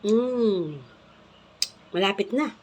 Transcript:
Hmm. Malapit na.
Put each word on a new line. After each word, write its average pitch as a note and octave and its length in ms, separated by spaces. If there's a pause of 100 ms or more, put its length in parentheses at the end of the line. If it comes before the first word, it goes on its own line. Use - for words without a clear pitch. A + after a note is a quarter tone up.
Hmm. G#3+ 800 (1120)
Malapit G3 400
na. C4+ 160 (140)